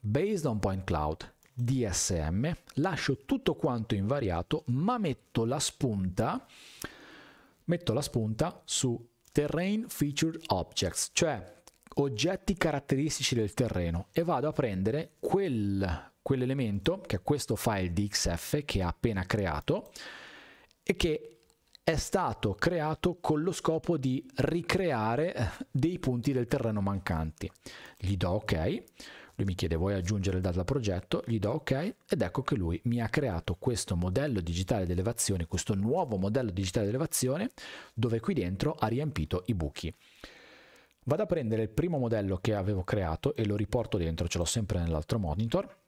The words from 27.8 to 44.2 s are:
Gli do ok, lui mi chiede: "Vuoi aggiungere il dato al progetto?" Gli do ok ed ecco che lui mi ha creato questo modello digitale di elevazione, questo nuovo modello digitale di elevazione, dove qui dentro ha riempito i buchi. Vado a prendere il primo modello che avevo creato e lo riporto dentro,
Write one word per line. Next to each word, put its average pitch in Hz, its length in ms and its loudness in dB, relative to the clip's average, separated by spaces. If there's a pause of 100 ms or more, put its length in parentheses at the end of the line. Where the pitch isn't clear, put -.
Gli 95 200 -2
do 90 140 0
ok, 92 520 0 (540)
lui 98 100 0
mi 95 80 0
chiede: 85 220 -2
"Vuoi 95 180 0
aggiungere 95 420 0
il 92 60 0
dato 90 160 0
al 90 80 0
progetto?" 104 580 -2
Gli 113 140 0
do 104 140 0
ok 151 420 -2 (120)
ed - 140 0
ecco 104 220 -2
che 143 140 -2
lui 87 280 0
mi 120 160 0
ha 113 80 0
creato 95 460 0
questo - 420 -2
modello 98 440 0
digitale 92 440 0
di 87 80 0
elevazione, 92 540 0
questo 98 280 -2
nuovo 113 440 0
modello 107 320 0
digitale 98 340 0
di 101 60 0
elevazione, 147 600 -2 (420)
dove 113 260 2
qui 196 140 0
dentro 98 400 0
ha - 120 0
riempito 113 600 0
i 117 80 2
buchi. 80 360 -4 (1120)
Vado 156 180 0
a 202 40 0
prendere 113 360 0
il 110 80 -2
primo 170 260 0
modello 107 400 2
che 107 180 0
avevo 98 300 0
creato 87 500 0
e 110 120 0
lo 101 100 2
riporto 110 400 0
dentro, 82 320 0